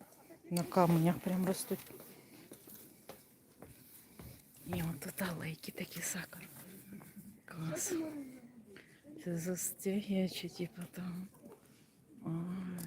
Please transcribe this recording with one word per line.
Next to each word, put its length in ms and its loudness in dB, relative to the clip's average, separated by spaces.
На 140 4
каменях 560 8
прям 260 2
ростуть. 460 0
І 60 0
от 260 2
тут 220 -4
алейки 500 -2
такі 300 -4
сакури. 440 -4
Клас. 480 -2
Це 140 0
застягія 920 2
чи 200 -4
типу 320 -4
там? 360 -4
А, 40 0